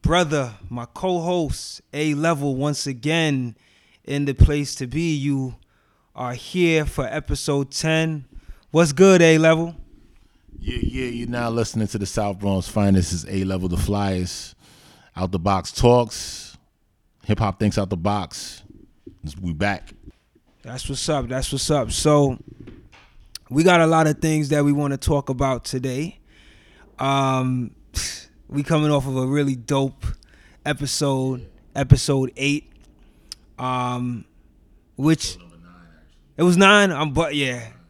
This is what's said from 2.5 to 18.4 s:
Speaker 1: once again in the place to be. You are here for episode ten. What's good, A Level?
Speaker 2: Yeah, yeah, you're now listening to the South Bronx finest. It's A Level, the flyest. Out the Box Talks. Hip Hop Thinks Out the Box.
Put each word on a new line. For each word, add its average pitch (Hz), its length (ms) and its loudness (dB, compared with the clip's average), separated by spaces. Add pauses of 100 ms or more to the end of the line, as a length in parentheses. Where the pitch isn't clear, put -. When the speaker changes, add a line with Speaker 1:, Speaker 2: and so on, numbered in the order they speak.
Speaker 1:
once 143 320 -2
again 139 680 -2 (480)
in 143 200 -4
the 139 100 -2
place 147 420 4
to 131 100 -6
be. 156 300 -2
You 135 400 -2 (580)
are 123 200 -8
here 160 520 0
for 135 200 -4
episode 143 680 -4
ten. 160 540 -2 (440)
What's 156 220 4
good, 185 280 8
A 160 180 8
Level? 160 360 4 (840)
Speaker 2:
Yeah, 120 200 -6
yeah, 127 260 -2
you're 117 220 -6
now 120 220 -4
listening 113 380 -2
to 110 100 -6
the 101 80 -4
South 101 320 -4
Bronx 98 300 -2
finest. 98 440 2
It's 85 160 -6
A 98 140 -4
Level, 95 260 -4
the 87 60 -2
flyest. 95 800 -4 (640)
Out 90 160 -4
the 92 80 -2
Box 95 320 -2
Talks. - 840 2 (680)
Hip 104 160 0
Hop 101 180 0
Thinks 107 200 2
Out 95 120 -2
the 98 60 -2
Box. 98 680 -6 (800)